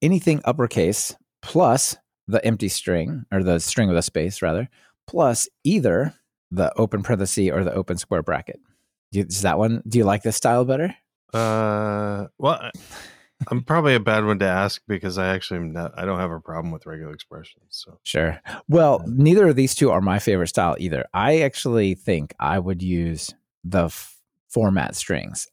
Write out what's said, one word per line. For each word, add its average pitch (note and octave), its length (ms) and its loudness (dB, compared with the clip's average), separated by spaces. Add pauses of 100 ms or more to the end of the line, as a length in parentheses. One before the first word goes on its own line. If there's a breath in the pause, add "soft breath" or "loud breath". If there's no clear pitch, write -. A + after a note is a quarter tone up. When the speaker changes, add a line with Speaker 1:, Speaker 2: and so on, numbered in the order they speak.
Speaker 1:
anything D#3+ 420 2
uppercase A#2 720 0 (260)
plus C#3+ 560 2 (300)
the G#2+ 180 0
empty G#2+ 240 0
string, F2+ 600 -4
or G2 100 0
the F2+ 180 2
string G#2+ 280 0
with F2 100 2
a E2+ 60 0
space F2 400 -4
rather, F2+ 260 -2 (380 soft breath)
plus B2+ 420 0 (140)
either C#3+ 500 2 (380)
the F2+ 260 0
open G#2+ 240 0
parenthesis G2 480 0
or E2 140 0
the F2 100 -2
open F2+ 240 -4
square F#2 240 -2
bracket. - 380 -6 (520)
Do G2 80 -2
you, G2+ 60 0
is F#2+ 160 -6
that F2 160 2
one, A2+ 300 0
do A2 100 0
you A2+ 60 6
like G2+ 180 2
this A2 140 -2
style B2 280 2
better? C3+ 320 -2 (380)
Speaker 2:
Uh, G#2+ 920 -2 (100)
well, D#3 240 -2
I, A#2+ 100 -14 (760 loud breath)
I'm B2 160 -4
probably D3+ 320 2
a A#2 40 4
bad G#2+ 260 2
one G#2 140 2
to G2 60 2
ask F#2+ 420 0
because F#2 300 -4
I F#2 120 -2
actually F#2 300 -4
am E2 120 -6
not, E2+ 260 -8
I F2+ 80 -6
don't F#2 140 -2
have F2+ 120 -4
a E2 80 -10
problem E2 320 -8
with D#2+ 140 -14
regular D#2 280 -14
expressions. - 560 -20
So. - 340 -18
Speaker 1:
Sure. D#2+ 360 -2 (280 loud breath)
Well, D3+ 380 6
Speaker 2:
Yeah. A2+ 100 -6
Speaker 1:
neither E3+ 320 8
of D3 80 6
these C3 180 2
two C#3 180 4
are F2+ 100 2
my G2 180 2
favorite F#2 300 2
style F2 300 0
either. D#2 340 -4
I C3 280 2
actually A#2 540 0
think E2 440 -2
I E2 200 0
would F#2 240 -4
use E2+ 500 -2 (300)
the F2+ 220 0
f-, - 340 -10 (300)
format G2 460 0
strings. - 580 -6